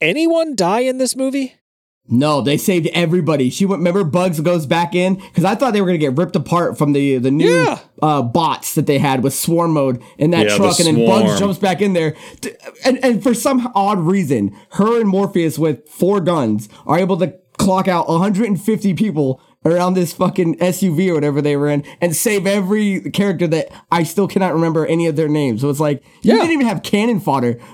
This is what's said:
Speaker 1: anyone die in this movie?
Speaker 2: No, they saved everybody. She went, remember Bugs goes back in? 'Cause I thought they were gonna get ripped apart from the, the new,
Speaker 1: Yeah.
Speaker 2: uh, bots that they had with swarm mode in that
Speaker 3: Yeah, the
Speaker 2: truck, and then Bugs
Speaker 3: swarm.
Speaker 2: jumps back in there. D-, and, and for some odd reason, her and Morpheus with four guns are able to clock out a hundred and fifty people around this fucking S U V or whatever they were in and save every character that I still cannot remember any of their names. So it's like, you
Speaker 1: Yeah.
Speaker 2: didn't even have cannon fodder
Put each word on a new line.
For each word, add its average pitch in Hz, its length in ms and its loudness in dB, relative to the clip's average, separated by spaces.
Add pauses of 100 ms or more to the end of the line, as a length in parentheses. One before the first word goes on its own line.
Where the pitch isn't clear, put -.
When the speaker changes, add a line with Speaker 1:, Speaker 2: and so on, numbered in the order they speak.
Speaker 1:
anyone 320 540 0
die 196 260 0
in 254 160 -2
this 254 180 -2
movie? 262 400 -4 (520)
Speaker 2:
No, 139 340 2
they 139 160 0
saved 175 360 0
everybody. 160 560 0
She 190 160 -2
went, 185 140 -2
remember 180 240 0
Bugs 175 380 0
goes 170 240 0
back 170 280 -2
in? 185 220 0 (180)
'Cause 165 120 2
I 202 100 0
thought 262 180 0
they 208 80 0
were 185 60 0
gonna 180 100 0
get 143 200 0
ripped 175 180 -2
apart 170 420 -2
from 147 160 0
the, 139 240 2
the 127 140 0
new, 160 180 4 (140)
Speaker 1:
Yeah. - 160 -2 (220)
Speaker 2:
uh, 147 200 2
bots 131 540 -2
that 151 120 0
they 143 120 2
had 143 240 0
with 135 100 0
swarm 165 380 0
mode 135 300 0 (160)
in 151 140 2
that 165 140 4
Speaker 3:
Yeah, 104 60 2
the 104 60 2
Speaker 2:
truck, 180 220 2
and 165 80 4 (100)
then 117 80 4
Bugs 220 200 4
Speaker 3:
swarm. 190 140 2
Speaker 2:
jumps 196 180 0
back 185 240 0
in 202 120 2
there. 160 220 0 (260)
D-, - 100 -8 (340)
and, 262 180 2
and 240 200 2
for 254 100 2
some 247 400 0
odd 202 260 0
reason, 143 560 0 (180)
her 226 260 2
and 214 100 2
Morpheus 185 480 0
with 151 320 -2
four 196 320 0
guns 135 480 0 (160)
are 156 140 2
able 185 180 0
to 170 160 -2 (240)
clock 190 300 0
out 175 220 0
a 165 100 0
hundred 202 300 0
and 196 120 -2
fifty 208 320 0
people 147 480 -2 (220)
around 175 320 2
this 175 180 0
fucking 180 480 0
S 180 220 0
U 180 100 2
V 185 160 2
or 170 60 0
whatever 147 260 0
they 147 140 0
were 143 140 0
in 143 140 0 (180)
and 175 140 0
save 202 300 -2
every 202 540 0 (120)
character 180 360 -2
that 156 220 -2 (220)
I 170 120 2
still 185 240 -2
cannot 185 260 -2
remember 160 320 0
any 170 220 0
of 156 80 -2
their 156 140 0
names. 139 320 0
So 139 80 0
it's 143 100 -2
like, 147 240 -2 (180)
you 233 120 4
Speaker 1:
Yeah. 359 80 4
Speaker 2:
didn't 330 100 0
even 277 160 0
have 196 160 -4
cannon 214 360 0
fodder 120 380 -2 (160)